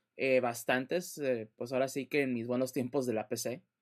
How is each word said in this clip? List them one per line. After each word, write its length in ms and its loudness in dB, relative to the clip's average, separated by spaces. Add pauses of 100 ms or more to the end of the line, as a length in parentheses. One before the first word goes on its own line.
(180)
eh, 240 4
bastantes, 760 0
eh, 380 0
pues 180 -8
ahora 140 2
sí 200 -4
que 160 0
en 100 0
mis 140 -2
buenos 260 0
tiempos 320 0
de 80 0
la 140 -2
P 100 -2
C. 260 -4 (180)